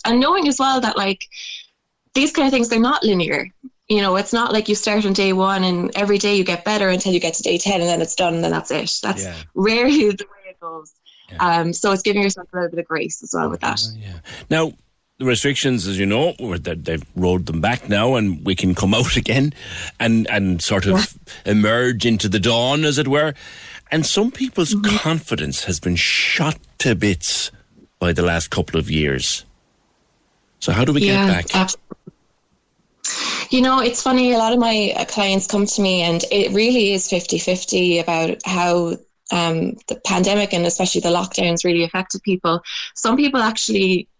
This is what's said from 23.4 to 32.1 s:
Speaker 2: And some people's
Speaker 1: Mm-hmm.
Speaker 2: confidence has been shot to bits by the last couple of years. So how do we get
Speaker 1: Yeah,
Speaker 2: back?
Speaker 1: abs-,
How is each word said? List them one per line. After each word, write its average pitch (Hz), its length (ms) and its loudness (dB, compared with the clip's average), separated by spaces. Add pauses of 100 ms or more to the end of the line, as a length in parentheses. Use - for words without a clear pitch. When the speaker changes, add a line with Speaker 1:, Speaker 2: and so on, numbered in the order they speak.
Speaker 2:
And 156 160 0
some 220 260 0
people's 214 440 -2
Speaker 1:
Mm-hmm. 208 220 0
Speaker 2:
confidence 113 680 -4
has 92 160 -4
been 90 160 -2
shot - 600 0 (220)
to 113 140 2
bits 90 580 -2 (480)
by 87 120 0
the 82 100 0
last 85 280 0
couple - 300 -2
of 80 120 -4
years. 73 540 -2 (1120)
So - 140 -4
how 113 100 2
do 151 100 2
we 147 60 2
get 98 140 4
Speaker 1:
Yeah, 98 140 2
Speaker 2:
back? 90 280 0
Speaker 1:
abs-, 190 220 0 (1700)